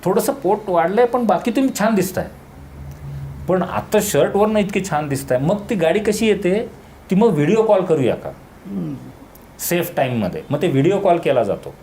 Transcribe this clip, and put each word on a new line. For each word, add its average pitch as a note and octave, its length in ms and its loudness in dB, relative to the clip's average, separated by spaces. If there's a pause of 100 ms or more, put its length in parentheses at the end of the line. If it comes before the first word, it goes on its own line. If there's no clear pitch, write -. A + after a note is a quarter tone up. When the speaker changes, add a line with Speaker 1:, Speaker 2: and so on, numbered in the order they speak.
Speaker 1:
"थोडंसं A3 300 0
पोट G#3 240 -2 (100)
वाढलंय F#3 380 2
पण A#3+ 200 0
बाकी F#3+ 260 0
तुम्ही C4+ 280 0
छान A3 160 2
दिसताय." F3 320 -2 (1200)
"पण F3+ 160 0
आता - 380 -2
शर्टवरनं G#3 580 2
इतकी G3+ 300 -2
छान D3 200 -2
दिसताय." C3+ 280 -2
मग D#3+ 200 0 (120)
ती A#3+ 60 0
गाडी E3+ 240 2
कशी A3 280 0
येते, G3+ 420 0 (420)
ती F#3+ 40 2
मग A3 120 6
व्हिडिओ F3+ 360 4
कॉल G#3 200 4
करूया C#3 320 2
का - 140 -10 (360)
Speaker 2:
हम्म. F3+ 280 -6 (680)
Speaker 1:
सेफ F3 380 -2
टाईममध्ये, B2 520 -2
मग D3 120 -2
ते G3 60 0
व्हिडिओ D#3 320 2
कॉल F3+ 180 4
केला C#3+ 260 2
जातो. E2+ 400 -4